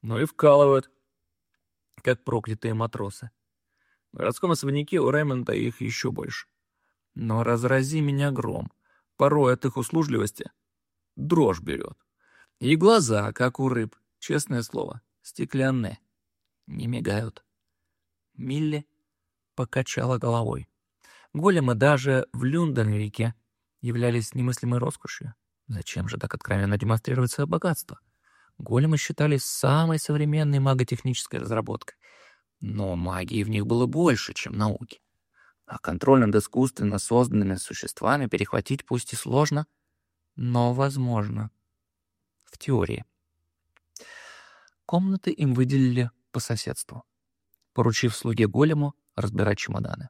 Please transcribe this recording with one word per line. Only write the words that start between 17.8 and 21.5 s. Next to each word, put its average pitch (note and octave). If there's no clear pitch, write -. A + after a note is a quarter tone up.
Милли D3
покачала B2+
головой. A#2
Големы D#3